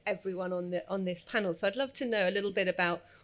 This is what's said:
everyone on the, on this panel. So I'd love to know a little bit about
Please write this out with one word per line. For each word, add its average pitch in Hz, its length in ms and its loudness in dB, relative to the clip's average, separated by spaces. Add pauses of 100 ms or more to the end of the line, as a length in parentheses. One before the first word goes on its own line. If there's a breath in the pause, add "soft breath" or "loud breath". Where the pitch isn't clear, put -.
everyone 185 460 -2
on 180 200 -2
the, 175 180 -2
on 190 160 0
this 175 180 -4
panel. 202 300 0
So 185 120 -4
I'd 202 120 0
love 269 160 0
to 269 120 -4
know 208 220 4
a - 20 4
little 202 220 0
bit 185 160 2
about 175 340 2 (220 soft breath)